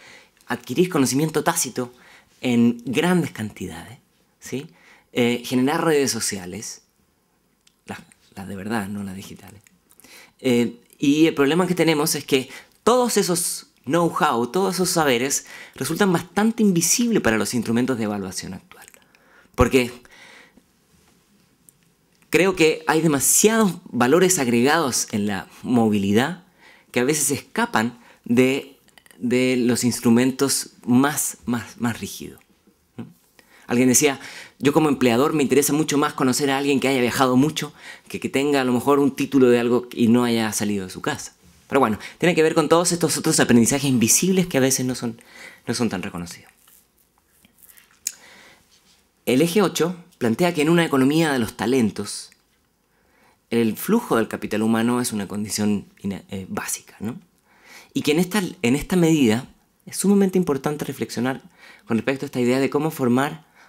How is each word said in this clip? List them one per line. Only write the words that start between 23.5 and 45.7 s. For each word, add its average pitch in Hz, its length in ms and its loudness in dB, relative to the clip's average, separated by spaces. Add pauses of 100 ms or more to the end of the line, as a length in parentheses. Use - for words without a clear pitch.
valores 156 480 2
agregados 127 720 0
en 104 160 -2
la 98 220 -6 (120)
movilidad 113 840 0 (460)
que - 80 0
a 120 40 2
veces 147 280 0
escapan 123 680 -2 (240)
de, 127 540 0 (400)
de 127 400 0
los 120 260 0
instrumentos 123 920 0 (120)
más, 131 600 0
más, 117 360 -8
más 117 180 -4
rígidos. - 400 -14 (580)
¿Mm? 120 40 -14 (640)
Alguien 123 240 2
decía, 131 300 2 (400)
"Yo 139 140 2
como 156 160 4
empleador 131 440 2
me 156 80 0
interesa 139 320 2
mucho 151 240 0
más 147 160 0
conocer 135 380 0
a 135 80 0
alguien 143 200 0
que 120 80 0
haya 135 140 0
viajado 127 340 2
mucho 147 380 0 (340)
que 95 120 -12
que 110 100 -6
tenga 139 320 0
a - 20 -2
lo 127 100 0
mejor 131 260 2
un 143 160 0
título 135 340 4
de 120 100 4
algo 120 320 0
y 113 160 0
no 120 160 4
haya 113 300 -2
salido 104 320 -4
de 90 60 -14
su 87 100 -14
casa". - 320 -8 (340)
Pero 139 120 0
bueno, 110 180 2 (220)
tiene 170 160 2
que 156 80 4
ver 160 100 2
con 160 160 0
todos 170 220 4
estos 170 260 -2
otros 156 220 0
aprendizajes 127 500 4
invisibles 170 560 2
que 175 120 -4
a 131 40 2
veces 127 240 0
no 127 80 -4
son, 117 260 -8 (460)
no 120 80 -6